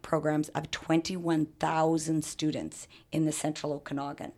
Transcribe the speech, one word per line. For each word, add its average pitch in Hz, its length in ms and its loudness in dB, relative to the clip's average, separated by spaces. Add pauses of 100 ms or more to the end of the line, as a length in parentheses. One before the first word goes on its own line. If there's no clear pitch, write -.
programs 151 500 0
of 156 200 -4
twenty-one 165 800 0 (100)
thousand 160 680 2
students 135 640 -4 (220)
in 156 160 2
the 151 60 2
Central 151 420 -2
Okanagan. 143 640 -6